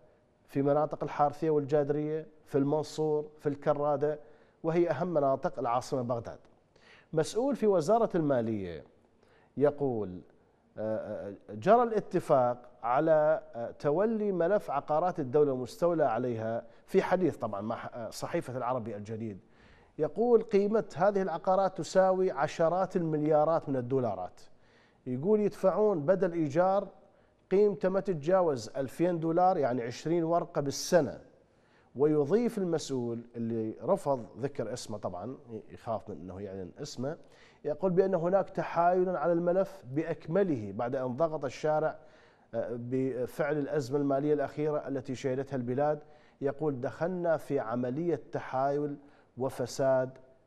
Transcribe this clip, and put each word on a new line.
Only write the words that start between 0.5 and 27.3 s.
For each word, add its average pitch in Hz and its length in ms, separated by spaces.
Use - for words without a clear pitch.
مناطق 143 400
الحارثية 147 480
والجادرية، 151 760
في - 140
المنصور، 151 680
في - 100
الكرادة، 147 720
وهي 165 280
أهم 151 180
مناطق 143 500
العاصمة 127 440
بغداد. 117 360
مسؤول 214 440
في 220 100
وزارة 196 480
المالية 113 680
يقول، 127 640
آه، 101 500
آه، 101 60
جرى 170 320
الاتفاق 165 840
على، 151 600
آه، 117 160
تولي 208 640
ملف 180 380
عقارات 156 500
الدولة 143 320
المستولى 151 520
عليها 113 640
في 190 160
حديث 180 340
طبعًا 104 240
مع، 110 340
آه، 113 160
صحيفة 139 460
العربي 117 400
الجديد. 104 420
يقول 220 440
قيمة 208 420
هذه 196 260
العقارات 185 560
تساوي 185 520
عشرات 165 680
المليارات 156 720
من 135 80
الدولارات. 120 640
يقول 151 340
يدفعون 190 600
بدل 175 320
إيجار 175 560